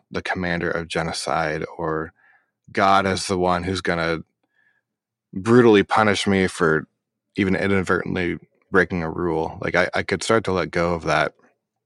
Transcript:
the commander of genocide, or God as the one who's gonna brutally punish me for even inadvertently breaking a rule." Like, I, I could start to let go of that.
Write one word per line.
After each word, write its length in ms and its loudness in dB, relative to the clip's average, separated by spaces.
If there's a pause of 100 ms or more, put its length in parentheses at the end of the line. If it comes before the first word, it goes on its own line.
(100)
the 120 -8
commander 480 -4
of 180 -6
genocide, 760 -4 (120)
or 360 -6 (580)
God 340 4
as 220 -2
the 100 -2
one 280 0
who's 160 -2
gonna 400 -2 (1120)
brutally 480 6
punish 440 2
me 200 4
for 400 0 (500)
even 200 2
inadvertently 800 -2 (320)
breaking 320 2
a 80 -6
rule." 500 -4
Like, 140 -4
I, 180 2
I 100 -2
could 200 -4
start 220 2
to 80 -2
let 180 -2
go 240 -2
of 100 -6
that. 300 0 (520)